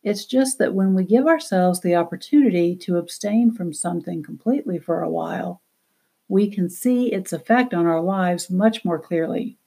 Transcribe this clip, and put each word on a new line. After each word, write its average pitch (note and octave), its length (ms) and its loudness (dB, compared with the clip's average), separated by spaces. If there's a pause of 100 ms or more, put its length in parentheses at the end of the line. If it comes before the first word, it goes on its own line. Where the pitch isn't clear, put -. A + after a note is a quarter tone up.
It's G#3 220 -4
just C4 340 0
that - 140 2
when F#3+ 200 2
we F#3 100 2
give A#3 240 4
ourselves F#3 540 2
the F3 140 2
opportunity F3+ 800 2
to F3 200 -2
abstain G#3 540 0
from F3+ 220 -6
something E3+ 500 -6
completely G#3+ 560 -4
for E3+ 220 -2
a E3 80 -4
while, E3+ 520 -6 (680)
we G3+ 200 2
can F#3 200 -2
see B3 420 0
its F#3+ 220 -6
effect A#3+ 400 0
on E3+ 120 2
our E3 160 2
lives F3+ 480 -2
much G#3 360 0
more E3 140 0
clearly. - 680 -4